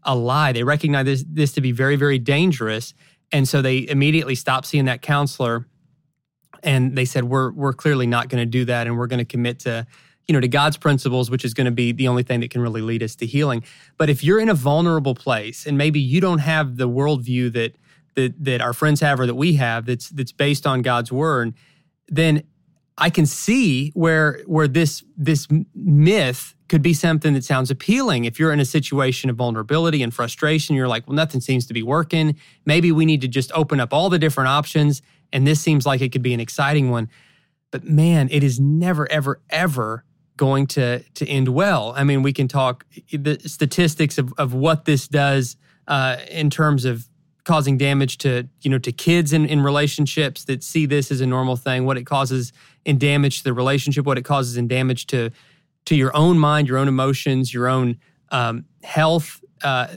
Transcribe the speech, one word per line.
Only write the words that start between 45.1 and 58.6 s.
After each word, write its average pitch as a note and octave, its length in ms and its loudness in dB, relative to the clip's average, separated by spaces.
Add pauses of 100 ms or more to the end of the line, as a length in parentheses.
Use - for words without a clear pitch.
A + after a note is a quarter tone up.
uh, C3 300 -2 (120)
in D3+ 200 -2
terms D3 340 2
of A#2+ 240 -4 (380)
causing C#3 320 2
damage C#3 420 0
to, B2 280 -2 (140)
you D3 80 -2
know, C3+ 80 2
to B2 140 -4
kids E3 400 2
in, D#3 140 4
in D3 160 2
relationships C#3+ 840 0
that C3 200 -6
see D#3+ 220 -2
this C#3+ 260 0
as C3 100 -2
a C3 40 0
normal B2+ 300 0
thing, B2+ 300 -2
what C3+ 120 -2
it B2+ 80 -10
causes C3 460 -2 (320)
in C#3+ 140 2
damage C#3+ 420 0
to - 60 -10
the B2+ 80 0
relationship, C3+ 520 -2
what C#3 120 0
it B2+ 80 -6
causes B2+ 320 -2
in A#2+ 100 -2
damage B2+ 400 -2
to, A#2 240 -4 (540)
to D#3+ 100 0
your C3+ 200 2
own E3 220 4
mind, D3+ 300 2
your B2+ 100 -2
own C#3 120 2
emotions, C3 640 0
your B2 160 -2
own, B2+ 280 0 (320)
um, A#2 360 -4 (180)